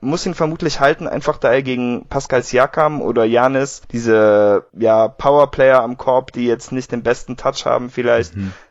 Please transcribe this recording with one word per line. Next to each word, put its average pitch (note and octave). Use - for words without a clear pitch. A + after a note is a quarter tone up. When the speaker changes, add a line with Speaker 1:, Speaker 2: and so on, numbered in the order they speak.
Speaker 1:
muss D3
ihn F3+
vermutlich D#3+
halten, D3
einfach -
da A#2+
er C3+
gegen B2
Pascal C3+
Siakam D3+
oder A#2
Giannis C3
diese, G#2+
ja, A2
Powerplayer C3+
am B2
Korb, B2+
die B2
jetzt A#2
nicht B2+
den A#2+
besten A#2+
Touch -
haben, B2
vielleicht A#2
Speaker 2:
Mhm. G2